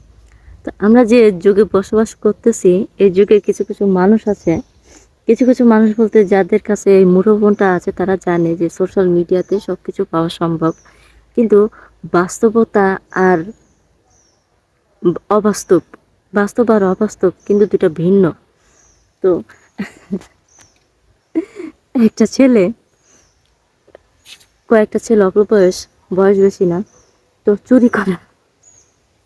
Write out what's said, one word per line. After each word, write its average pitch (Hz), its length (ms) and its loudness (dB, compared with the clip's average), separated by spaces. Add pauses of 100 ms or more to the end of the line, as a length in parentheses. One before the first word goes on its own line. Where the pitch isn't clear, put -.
(640)
তো - 60 -12 (100)
আমরা 226 260 4
যে 220 260 4
যুগে 190 320 0
বসবাস 208 520 -2
করতেছি, 208 560 -2 (260)
এই 202 140 2
যুগে 202 280 2
কিছু 202 240 -4
কিছু 202 220 -8
মানুষ 196 420 2
আছে, 196 260 -4 (760)
কিছু 233 180 0
কিছু 247 200 2
মানুষ 220 240 4 (100)
বলতে 214 260 2
যাদের 196 340 0
কাছে 196 380 0
এই 190 80 4
মুঠোফোনটা 202 680 2
আছে, 175 180 -6
তারা 185 240 -4
জানে 170 400 -2
যে 175 140 -4
সোশ্যাল 185 380 -4
মিডিয়াতে 180 520 -2
সব 185 260 -8
কিছু 185 160 -8 (100)
পাওয়া 165 180 -4
সম্ভব, 165 420 -4 (640)
কিন্তু 214 320 2 (460)
বাস্তবতা 196 840 0 (120)
আর 185 280 0 (1900)
অবাস্তব, 196 520 0 (520)
বাস্তব 208 380 -2
আর 214 120 2
অবাস্তব 185 480 -2 (140)
কিন্তু 202 200 0
দুটো 185 240 -2
ভিন্ন। 175 340 0 (960)
তো 190 80 0 (2750)
একটা 226 320 0
ছেলে, 247 380 2 (2000)
কয়েকটা 214 300 0
ছেলে 214 240 0
অল্প 185 160 0 (120)
বয়স, 185 360 0 (260)
বয়স 196 240 2
বেশি 196 280 0
না, 175 180 -2 (600)
তো 208 100 2
চুরি 247 340 2
করা, 190 280 -4 (1080)